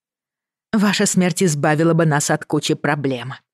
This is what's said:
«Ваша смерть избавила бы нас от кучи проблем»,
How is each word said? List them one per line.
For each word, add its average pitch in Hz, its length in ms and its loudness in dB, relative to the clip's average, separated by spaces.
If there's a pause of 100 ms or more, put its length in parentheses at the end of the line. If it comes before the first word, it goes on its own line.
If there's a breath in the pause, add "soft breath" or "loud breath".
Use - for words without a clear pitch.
(720)
«Ваша 214 360 2
смерть 180 360 0
избавила 156 500 2
бы 165 120 2
нас 147 240 0
от 151 160 -2
кучи 151 300 -2
проблем», 135 580 -4 (200)